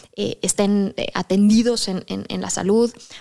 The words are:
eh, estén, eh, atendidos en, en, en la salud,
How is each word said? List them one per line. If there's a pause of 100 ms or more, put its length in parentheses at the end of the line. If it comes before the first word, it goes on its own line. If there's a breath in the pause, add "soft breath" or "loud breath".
(160 loud breath)
eh,
estén,
eh,
atendidos
en,
en,
en
la
salud, (280 loud breath)